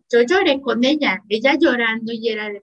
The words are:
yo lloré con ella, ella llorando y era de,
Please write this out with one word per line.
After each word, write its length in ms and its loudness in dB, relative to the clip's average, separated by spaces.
yo 120 6
lloré 380 2
con 220 -2
ella, 460 0
ella 300 0
llorando 520 0
y 180 -4
era 200 -6
de, 140 -12